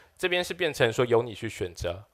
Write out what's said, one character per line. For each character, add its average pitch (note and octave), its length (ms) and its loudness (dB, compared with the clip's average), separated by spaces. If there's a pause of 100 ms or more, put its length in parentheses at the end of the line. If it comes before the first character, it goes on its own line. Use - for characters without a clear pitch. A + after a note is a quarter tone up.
(180)
这 F#3 100 0
边 F3+ 140 2
是 F3 100 -6
变 E3+ 220 -2
成 A#2 180 4
说 B2+ 120 2
由 A#2 180 4
你 A#2 140 -10
去 A2+ 120 -8
选 F#2 240 -6
择。 F2 300 -6 (120)